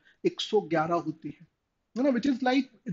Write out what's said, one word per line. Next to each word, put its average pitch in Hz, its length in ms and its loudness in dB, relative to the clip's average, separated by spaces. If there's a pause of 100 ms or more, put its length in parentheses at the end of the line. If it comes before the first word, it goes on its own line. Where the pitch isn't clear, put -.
(260)
एक - 160 -4
सौ 214 200 -2
ग्यारह 160 340 -2
होती 156 340 -6
है, - 180 -20 (500)
है 240 60 -2
ना? 285 140 2
Which 233 140 -4
is 247 160 -4
like, 269 220 4 (240)